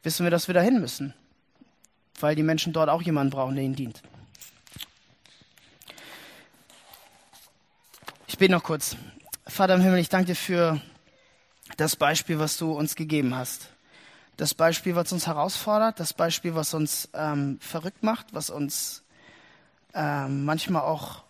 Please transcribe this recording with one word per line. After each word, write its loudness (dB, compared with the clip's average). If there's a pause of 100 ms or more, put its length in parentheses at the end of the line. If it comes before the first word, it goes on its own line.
wissen -2
wir, 4
dass 2
wir -2
dahin 6
müssen, -6 (1040)
weil 2
die 0
Menschen 0
dort 2
auch 2
jemanden 2
brauchen, -2
der -2
ihnen -2
dient. -8 (4000)
Ich -8
bete 8
noch 2
kurz. -4 (480)
Vater 4
im 6
Himmel, 6
ich 0
danke 2
dir -2
für 0 (1000)
das 0
Beispiel, 2
was 0
du -2
uns -2
gegeben 0
hast. -8 (680)
Das -2
Beispiel, 2
was 0
uns -2
herausfordert, 0
das -6
Beispiel, -2
was -2
uns, -2
ähm, -2
verrückt -8
macht, -2
was -8
uns, -6 (880)
ähm, -4
manchmal 0
auch -4